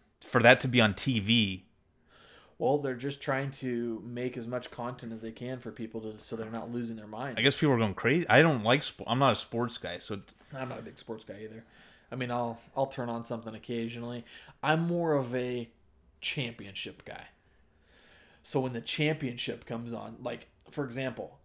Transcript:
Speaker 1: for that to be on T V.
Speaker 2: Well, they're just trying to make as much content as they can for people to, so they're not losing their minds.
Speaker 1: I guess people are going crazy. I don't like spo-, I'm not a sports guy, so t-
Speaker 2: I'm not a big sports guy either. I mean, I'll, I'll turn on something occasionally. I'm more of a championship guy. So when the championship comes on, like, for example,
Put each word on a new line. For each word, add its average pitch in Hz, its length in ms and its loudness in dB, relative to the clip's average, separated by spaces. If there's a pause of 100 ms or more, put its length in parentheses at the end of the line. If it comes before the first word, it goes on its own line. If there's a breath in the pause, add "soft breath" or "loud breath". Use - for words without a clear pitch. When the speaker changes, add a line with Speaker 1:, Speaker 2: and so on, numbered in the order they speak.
(200)
Speaker 1:
for - 220 4
that 120 180 10
to 131 80 -2
be 123 140 6
on 107 100 6
T 120 280 0
V. 98 440 2 (920 soft breath)
Speaker 2:
Well, 143 180 2
they're 139 180 -2
just 135 280 -6
trying 139 300 -2
to 120 520 -4
make 123 320 -6
as 117 100 -6
much 120 240 -6
content 123 440 -8
as 110 80 -10
they 113 100 -8
can 123 280 -8
for 113 120 -10
people 113 300 -8
to, 110 160 -8
so - 180 -8
they're 110 140 -8
not 113 200 -8
losing 120 260 -4
their 107 100 -14
minds. 113 320 -6
Speaker 1:
I 113 40 2
guess 139 160 4
people 143 160 6
are 117 40 4
going 107 160 2
crazy. 156 340 2
I 123 140 10
don't 143 220 6
like 131 180 4
spo-, - 240 -8
I'm 120 120 2
not 135 140 8
a 104 40 4
sports 117 420 -4
guy, 87 180 -8
so 101 200 -6
t- 101 60 -12 (320)
Speaker 2:
I'm 131 140 -8
not 117 120 -10
a - 20 -14
big - 160 -14
sports - 260 -10
guy 101 180 -14
either. 110 220 -14 (480 soft breath)
I 123 40 -8
mean, 127 140 -4
I'll, 120 300 -2 (160)
I'll 135 80 4
turn 131 240 -2
on 117 160 -4
something 113 300 -6
occasionally. 117 720 -6 (360 loud breath)
I'm 156 180 2
more 170 340 2
of 127 200 0
a 123 360 -2 (500)
championship 107 880 -6
guy. - 220 -14 (1200 soft breath)
So 143 120 2
when 127 140 -2
the 120 60 -4
championship 143 840 -2
comes 117 260 -6
on, 113 300 -10
like, 120 240 -8 (240)
for 147 140 -4
example, 123 600 -6